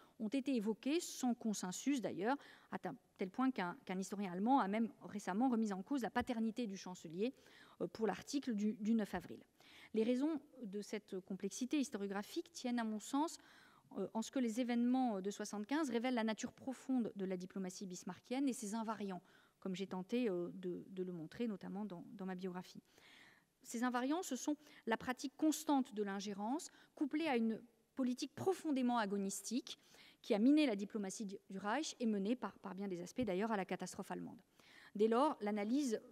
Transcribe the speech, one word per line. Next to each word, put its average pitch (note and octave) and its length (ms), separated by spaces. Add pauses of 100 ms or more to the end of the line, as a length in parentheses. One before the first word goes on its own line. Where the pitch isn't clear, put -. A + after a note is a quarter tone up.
(200)
ont G#3+ 80
été C#4 280
évoquées A#3 440
sans B3 340
consensus A3+ 680
d'ailleurs, F#3 360 (340)
à F#3+ 80
ta-, - 160 (220)
tel F#3+ 140
point C4 200
qu'un, F3+ 340
qu'un F#3 140
historien G3 340
allemand A#3 280
a F#3+ 80
même G#3+ 240 (100)
récemment G#3 460
remis A3 240
en F#3+ 100
cause C#4+ 200
la F#3 80
paternité A#3 560
du G3 100
chancelier, F#3 560 (480)
euh, - 60
pour A3 200
l'article C4 480
du, G#3 200
du G#3+ 200
neuf G#3+ 200
avril. B2+ 280 (520)
Les A3 80
raisons B3+ 380 (220)
de G3+ 200
cette G3+ 380
complexité G3+ 580
historiographique G3+ 720
tiennent, A#3+ 260
à A3+ 60
mon G#3+ 140
sens, C#4+ 400 (580)
euh, G3 160
en A3+ 100
ce - 80
que - 80
les A#3 220
événements A#3+ 600
de G3 100
soixante-quinze G#3+ 600
révèlent A#3 240
la A3 100
nature A3 280
profonde B3+ 640
de G3 80
la F#3 120
diplomatie F#3 500
bismarckienne G3+ 640
et B3 40
ses G#3 220
invariants, G#3+ 480 (380)
comme F#3+ 140
j'ai F#3 120
tenté, G#3+ 420
euh, F3 260
de, F3+ 360
de F#3 120
le F3+ 100
montrer, E3+ 340
notamment F#3+ 380
dans, F3+ 280
dans G3 140
ma F#3 80
biographie. F3+ 480 (800)
Ces A3+ 200
invariants, B3+ 400
ce C4+ 140
sont D4+ 200 (300)
la A3+ 100
pratique B3+ 400
constante C#4+ 580
de G#3 80
l'ingérence, G3+ 680 (240)
couplée D#4 340
à B3+ 80
une A3+ 240 (340)
politique B3+ 400
profondément C4 640
agonistique, G3+ 800 (420)
qui - 140
a G3+ 40
miné C#4+ 280
la G#3+ 100
diplomatie G3+ 480
du, G3 120 (120)
du F#3+ 100
Reich A3 420
et B3 60
mené, G#3 300
par, G3+ 220
par - 160
bien G3 140
des F3 120
aspects F3+ 220
d'ailleurs, G#3 300
à G#3+ 40
la F#3 80
catastrophe F#3 460
allemande. F3 280 (560)
Dès G#3 120
lors, B3+ 340
l'analyse G#3+ 600 (120)